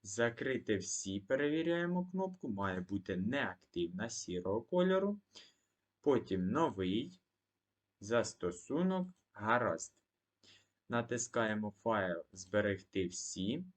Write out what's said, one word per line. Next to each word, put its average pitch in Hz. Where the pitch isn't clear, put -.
Закрити 117
всі, 95
перевіряємо 165
кнопку, 190
має 196
бути 98
неактивна, 101
сірого 95
кольору. 190
Потім 95
новий 123
застосунок, 151
гаразд. 107
Натискаємо 117
файл 95
"Зберегти 98
всі". 101